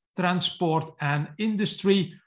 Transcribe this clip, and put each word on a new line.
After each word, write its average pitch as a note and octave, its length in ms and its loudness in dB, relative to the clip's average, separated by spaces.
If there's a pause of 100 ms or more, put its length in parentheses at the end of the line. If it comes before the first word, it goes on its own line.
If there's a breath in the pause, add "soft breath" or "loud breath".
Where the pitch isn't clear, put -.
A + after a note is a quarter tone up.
(180)
transport F3 800 0
and D3 280 -2 (100)
industry, G3+ 760 0 (140 loud breath)